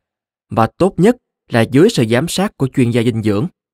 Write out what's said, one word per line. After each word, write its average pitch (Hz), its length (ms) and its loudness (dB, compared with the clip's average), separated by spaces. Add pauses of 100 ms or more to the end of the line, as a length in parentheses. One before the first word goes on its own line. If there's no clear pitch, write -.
(500)
và 117 160 0
tốt - 300 -2
nhất 208 200 2 (320)
là 120 120 -2
dưới 131 300 4
sự 139 200 0
giám 127 180 0
sát - 280 -4
của 135 120 -2
chuyên 120 220 0
gia 117 120 0
dinh 113 200 -2
dưỡng 107 240 -2 (280)